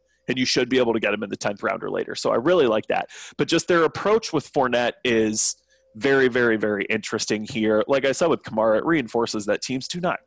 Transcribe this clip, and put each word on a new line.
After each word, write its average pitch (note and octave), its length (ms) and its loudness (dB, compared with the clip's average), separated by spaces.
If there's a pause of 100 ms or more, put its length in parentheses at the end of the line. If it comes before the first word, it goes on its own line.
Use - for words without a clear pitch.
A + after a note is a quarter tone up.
(280)
And B2 100 -4
you B2+ 80 0
should B2 220 0
be B2+ 100 0
able A#2 140 4
to A2 80 0
get G#2 140 0
him G#2 100 -4
in G2+ 60 -8
the G2+ 80 -6
tenth G#2 260 -4
round G2 180 -4
or G2+ 80 -8
later. - 260 -6
So A#2+ 160 -2
I A2+ 40 0
really C#3+ 320 2
like A2 200 0
that. F#2+ 200 -4 (300)
But D3 100 -2
just E3 220 0
their E3+ 160 4
approach G#3 480 0
with - 180 -4
Fournette B2 420 0 (120)
is A2 500 0 (400)
very, C3+ 320 4
very, A#2+ 300 2
very G#2 320 -2
interesting G#2+ 560 -4
here. G#2+ 420 2
Like C#3 160 2
I C3+ 80 2
said E3+ 160 0
with C3 160 0
Kamara, A2 360 2
it - 60 -4
reinforces A#2 600 0
that G2+ 160 0
teams C3 260 -6
do F3 140 -8
not E3+ 240 -2